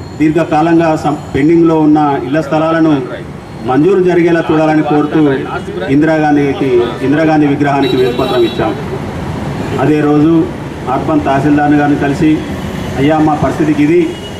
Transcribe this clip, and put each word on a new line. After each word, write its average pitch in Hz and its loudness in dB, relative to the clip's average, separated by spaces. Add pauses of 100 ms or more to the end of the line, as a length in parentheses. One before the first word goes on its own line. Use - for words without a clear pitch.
(200)
దీర్ఘకాలంగా 160 2
సం-, 147 -2 (200)
పెండింగ్లో 160 4
ఉన్న 151 2
ఇళ్ల 147 -2
స్థలాలను 160 0 (640)
మంజూరు 165 2
జరిగేలా 170 2
చూడాలని" 156 2
కోరుతూ 147 2 (560)
ఇందిరాగాంధీకి, 143 2 (240)
ఇందిరాగాంధీ 151 2
విగ్రహానికి 139 0
వినతిపత్రం 127 0
ఇచ్చాం. - -2 (1040)
అదే 147 2
రోజు 151 4 (460)
అర్బన్ 156 -2
తహసీల్దార్ 147 2
గారిని 147 2
కలిసి, 151 0 (600)
"అయ్యా, 151 2
మా 156 2
పరిస్థితికి 147 0
ఇది, 165 2 (300)